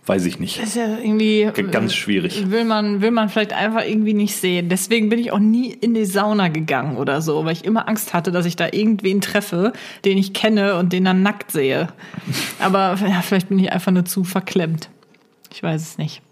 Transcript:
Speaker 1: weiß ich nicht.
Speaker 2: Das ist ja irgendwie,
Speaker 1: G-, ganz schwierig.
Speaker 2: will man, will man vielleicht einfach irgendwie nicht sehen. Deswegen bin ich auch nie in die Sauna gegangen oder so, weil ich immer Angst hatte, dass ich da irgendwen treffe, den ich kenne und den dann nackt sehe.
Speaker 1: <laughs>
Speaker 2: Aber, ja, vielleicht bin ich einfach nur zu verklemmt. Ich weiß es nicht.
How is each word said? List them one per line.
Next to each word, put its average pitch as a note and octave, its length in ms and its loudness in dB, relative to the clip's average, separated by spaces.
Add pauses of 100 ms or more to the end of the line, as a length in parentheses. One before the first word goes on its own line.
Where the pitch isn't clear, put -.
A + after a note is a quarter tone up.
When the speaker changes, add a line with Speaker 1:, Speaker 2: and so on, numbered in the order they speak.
Speaker 1:
weiß F#2+ 180 0
ich E2+ 140 -4
nicht. - 200 -6
Speaker 2:
Das A3+ 100 -4
ist G3+ 80 -6
ja A3 200 -2
irgendwie, G#3+ 560 2
Speaker 1:
G-, G#2 100 -2
ganz - 300 0
schwierig. C3+ 580 -2
Speaker 2:
will A3+ 140 0
man, G#3 360 0
will A3 100 2
man A3 180 2
vielleicht G#3 240 -2
einfach A3 320 -2
irgendwie G#3+ 280 0
nicht G#3 220 0
sehen. F3 340 -2
Deswegen G#3+ 400 0
bin A#3 100 2
ich A#3+ 120 -2
auch G#3 80 0
nie A3+ 320 2
in A#3 240 0
die A3 100 2
Sauna G3+ 420 2
gegangen D3+ 500 -2
oder C#3+ 240 0
so, D#3 240 0
weil E3 80 0
ich - 120 -8
immer A3 220 0
Angst - 260 -4
hatte, F3 180 0
dass F3 140 0
ich E3+ 100 -2
da E3+ 160 0
irgendwen G3+ 500 2
treffe, G3+ 520 0 (320)
den G3 120 4
ich F#3+ 160 0
kenne G3+ 440 2
und F3+ 160 2
den F#3 120 2
dann F#3 180 4
nackt G#3 280 -2
sehe. C#3+ 360 0 (380)
Speaker 1:
<laughs> - 340 -6
Speaker 2:
Aber, F#3+ 420 2
ja, F#3+ 200 2
vielleicht F#3 280 0
bin G3 100 4
ich F#3+ 120 2
einfach F3+ 200 0
nur F3+ 140 4
zu F#3 180 -2
verklemmt. E3+ 680 -2 (600)
Ich - 100 -16
weiß D#3+ 200 -2
es - 180 -12
nicht. D#3 220 -6 (100)